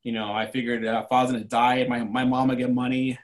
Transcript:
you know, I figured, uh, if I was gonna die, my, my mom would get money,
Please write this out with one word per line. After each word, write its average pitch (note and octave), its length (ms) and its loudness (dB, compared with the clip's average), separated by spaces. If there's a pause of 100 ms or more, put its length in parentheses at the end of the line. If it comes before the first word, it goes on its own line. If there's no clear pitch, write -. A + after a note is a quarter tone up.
you A#2+ 100 -4
know, G#2+ 200 -4
I A2 140 0
figured, A#2+ 380 -2
uh, A2+ 200 0
if - 60 -4
I B2+ 100 6
was B2+ 100 2
gonna A#2 120 -4
die, B2 440 2
my, A#2+ 160 -2
my A#2 220 -2
mom B2+ 220 2
would B2+ 100 0
get B2+ 160 0
money, B2+ 500 0